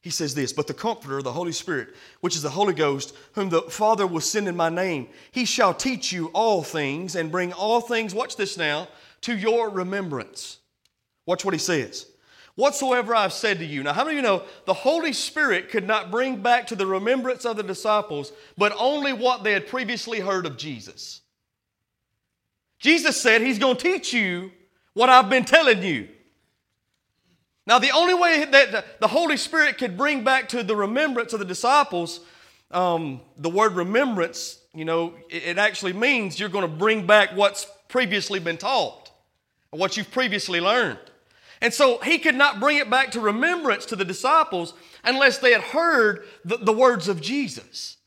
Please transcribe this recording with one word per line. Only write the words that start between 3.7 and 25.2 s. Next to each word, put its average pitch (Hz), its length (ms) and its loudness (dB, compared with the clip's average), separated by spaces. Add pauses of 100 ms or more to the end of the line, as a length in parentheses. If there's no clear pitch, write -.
will 165 160 -2
send 208 260 -2
in 175 80 -4
my 165 140 0
name, 170 400 -4 (200)
he 254 140 -4
shall 202 300 2
teach - 380 -6
you 170 160 -6
all 214 340 0
things 156 520 -6
and 165 160 -4
bring 180 220 -4
all 214 300 0
things," 226 320 -4
watch 226 220 -6
this 196 200 -6
now, 156 320 -2 (320)
"to 233 160 -4
your 220 320 0
remembrance." 185 920 -8 (680)
Watch 180 180 -2
what 196 80 0
he 160 80 -2
says. 151 460 -2 (480)
"Whatsoever 254 600 0
I've 202 180 2
said 202 260 -2
to 165 60 -8
you." 147 200 -6
Now, 143 80 -2
how 208 120 0
many 302 140 -4
of 269 60 -2
you 233 40 2
know 190 140 0 (220)
the 185 100 2
Holy 320 380 0
Spirit 214 580 -2
could 202 160 -2
not 202 240 -2
bring 247 320 -4
back 240 260 2
to 233 60 -8
the 196 120 -2
remembrance 240 580 -2
of 226 120 -4
the 214 60 -6
disciples, 190 680 -4 (240)
but 208 200 2
only 277 360 0
what 240 320 -2
they 214 80 2
had 196 160 -2
previously 233 500 -6
heard 190 260 -2
of 143 120 -8
Jesus? 120 640 -14 (1600)
Jesus 302 400 4
said, 226 220 4
"He's 247 160 0
gonna 254 200 2
teach 359 340 -2
you 190 400 -4 (400)
what 240 160 2
I've 254 200 8